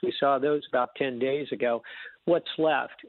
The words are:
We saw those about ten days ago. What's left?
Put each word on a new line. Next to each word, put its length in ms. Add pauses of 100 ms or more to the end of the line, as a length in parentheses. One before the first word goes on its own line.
We 160
saw 200
those 280
about 300
ten 220
days 340
ago. 280 (440)
What's 320
left? 380 (140)